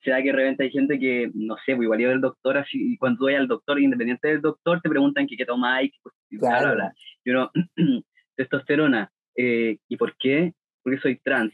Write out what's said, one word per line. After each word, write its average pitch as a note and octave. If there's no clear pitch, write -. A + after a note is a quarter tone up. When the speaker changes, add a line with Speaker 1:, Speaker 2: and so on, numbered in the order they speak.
Speaker 1:
se C3+
da C3
que C3+
de C3+
repente C3+
hay B2+
gente C#3
que, B2
no G#2+
sé, C3+
pues, A#2+
igual A2
iba B2
al C3
doctor, C3+
así, C3+
y A2+
cuando B2
tú C3
vas C#3
al C3+
doctor, C3+
independiente B2
del D3+
doctor, E3
te D#3+
preguntan C#3+
que B2
qué B2+
tomáis, B2
que, -
pues, -
y -
bla, B2
bla, B2
Speaker 2:
Claro. A#2+
Speaker 1:
bla. G2
Y B2
uno, B2+
<clears throat> D3+
"Testosterona, C3+
eh, A#2
¿y B2
por -
qué?". D3
"Porque C3
soy C3
trans". B2